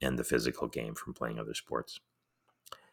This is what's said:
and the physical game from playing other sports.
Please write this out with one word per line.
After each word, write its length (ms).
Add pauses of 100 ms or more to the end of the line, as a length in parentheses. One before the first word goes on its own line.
and 160
the 60
physical 440
game 260
from 200
playing 260
other 160
sports. 440 (920)